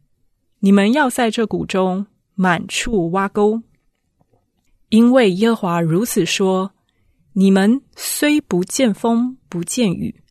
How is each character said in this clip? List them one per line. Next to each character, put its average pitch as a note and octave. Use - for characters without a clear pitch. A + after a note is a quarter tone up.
你 G3
们 G3+
要 C#4+
在 A#3
这 A3
谷 E3+
中 F#3
满 F#3
处 F#3+
挖 G3
沟。 G#3+
因 A#3
为 B3
耶 G#3
和 A3+
华 E3+
如 E3+
此 F#3+
说， F#3+
你 G3
们 G3+
虽 -
不 F#3
见 A3+
风 A#3+
不 E3+
见 G#3
雨， -